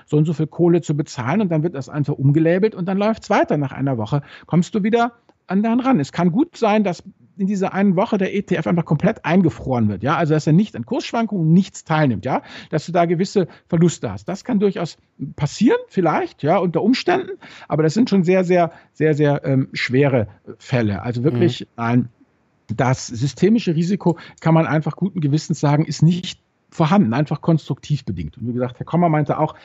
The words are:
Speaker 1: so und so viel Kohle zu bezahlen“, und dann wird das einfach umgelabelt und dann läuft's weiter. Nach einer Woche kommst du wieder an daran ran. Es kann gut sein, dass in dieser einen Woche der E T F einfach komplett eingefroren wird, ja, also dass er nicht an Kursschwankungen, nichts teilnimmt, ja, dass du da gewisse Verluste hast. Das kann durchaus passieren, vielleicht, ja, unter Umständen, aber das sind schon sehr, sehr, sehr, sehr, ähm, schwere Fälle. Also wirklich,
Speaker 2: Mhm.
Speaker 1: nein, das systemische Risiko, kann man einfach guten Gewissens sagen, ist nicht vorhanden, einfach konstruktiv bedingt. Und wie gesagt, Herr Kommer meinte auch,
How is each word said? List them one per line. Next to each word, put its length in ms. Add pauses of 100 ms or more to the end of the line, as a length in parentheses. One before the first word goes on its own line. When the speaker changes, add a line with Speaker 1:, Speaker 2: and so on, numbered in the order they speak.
Speaker 1:
so 100
und 80
so 80
viel 160
Kohle 320
zu 160
bezahlen“, 440
und 100
dann 120
wird 120
das 140
einfach 260
umgelabelt 600
und 120
dann 120
läuft's 320
weiter. 260
Nach 160
einer 240
Woche 260 (240)
kommst 280
du 80
wieder 300 (340)
an 160
daran 180
ran. 200
Es 120
kann 180
gut 260
sein, 280
dass 180 (340)
in 100
dieser 280
einen 220
Woche 220
der 160
E 80
T 120
F 120
einfach 180
komplett 400
eingefroren 640
wird, 140
ja, 140
also 180
dass 120
er 60
nicht 240
an 100
Kursschwankungen, 680
nichts 320
teilnimmt, 400
ja, 180 (260)
dass 180
du 60
da 140
gewisse 420 (180)
Verluste 460
hast. 160
Das 160
kann 160
durchaus 360 (400)
passieren, 420 (100)
vielleicht, 540
ja, 160
unter 240
Umständen, 500 (340)
aber 160
das 120
sind 160
schon 140
sehr, 200
sehr, 260 (220)
sehr, 220
sehr, 300
ähm, 280
schwere 560 (300)
Fälle. 440
Also 220
wirklich, 380
Speaker 2:
Mhm. 40 (100)
Speaker 1:
nein, 320 (680)
das 320
systemische 680
Risiko, 440 (220)
kann 140
man 120
einfach 280
guten 260
Gewissens 380
sagen, 260
ist 180
nicht 380 (280)
vorhanden, 440
einfach 280
konstruktiv 640
bedingt. 340
Und 80
wie 60
gesagt, 260
Herr 80
Kommer 220
meinte 320
auch, 240